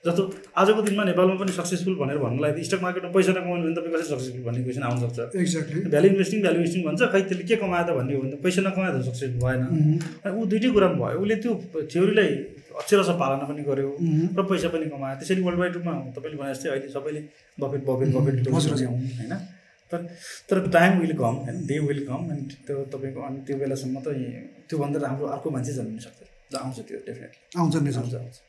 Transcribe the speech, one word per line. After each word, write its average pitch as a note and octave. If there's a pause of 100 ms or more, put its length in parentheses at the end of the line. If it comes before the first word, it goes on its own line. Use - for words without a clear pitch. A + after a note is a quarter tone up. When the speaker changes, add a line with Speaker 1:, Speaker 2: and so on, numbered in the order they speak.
Speaker 1:
जस्तो E3+ (240)
आजको G#3+
दिनमा G#3
नेपालमा F#3
पनि F#3+
सक्सेसफुल F3+
भनेर C#3+
भन्नलाई C#3
त D3+
स्टक F#3+
मार्केटमा F3+
पैसा F#3
नकमाउनु F3
भने E3
तपाईँ E3
कसरी D#3
सक्सेसफुल B2+
भन्ने A#2+
क्वेसन B2+
आउन A#2+
सक्छ। -
Speaker 2:
Exactly। D#3+
Speaker 1:
भ्यालु D3+
इन्भेस्टिङ, G3
भ्यालु E3
इन्भेस्टिङ E3+
भन्छ, D3+
खै G3
त्यसले F#3
के A3
कमायो F3+
त E3
भन्ने C3+
हो C3+
भने C3+
त C#3+
पैसा F#3
नकमायो F3+
त B2
सक्सेसफुल B2
भएन। B2+
Speaker 2:
उम्। D#3
Speaker 1:
अनि G3
ऊ A3
दुइटै G#3+
कुरामा F#3+
भयो, C3
उसले G#3
त्यो A3 (120)
थ्योरीलाई F#3+ (500)
अक्षरशः F#3
पालना C#3
पनि C#3+
गर्यो C#3
Speaker 2:
उम्। D#3+ (100)
Speaker 1:
र F#3+
पैसा F3+
पनि D#3+
कमायो। C3+
त्यसैले F#3
वर्ल्डवाइड F3
रूपमा E3+
तपाईँले C#3
भने C#3
जस्तै D#3
अहिले C3+
सबैले C#3+ (400)
बफेट, C#3
बफेट, C3
Speaker 2:
उम्। B2+
Speaker 1:
बफेट C3
Speaker 2:
हजुर, D3
हजुर। B2
Speaker 1:
होइन? B2 (560)
तर, E3+ (520)
तर G3
time F3+
will D#3
come, A#2+
होइन? D#3+
They C#3+
will C#3+
come E3+
and C#3
त्यो C#3
तपाईँको, C3
अनि C3+
त्यो C3+
बेलासम्म C3+
त D3+
यी, C3 (460)
त्योभन्दा C#3+
राम्रो C#3
अर्को -
मान्छे B2+
जन्मिन A2
सक्छ। -
आउँछ C3
त्यो -
definitely। -
Speaker 2:
आउँछ D#3+
नि C#3+
सर। A#2+
Speaker 1:
आउँछ, A#2+
आउँछ। -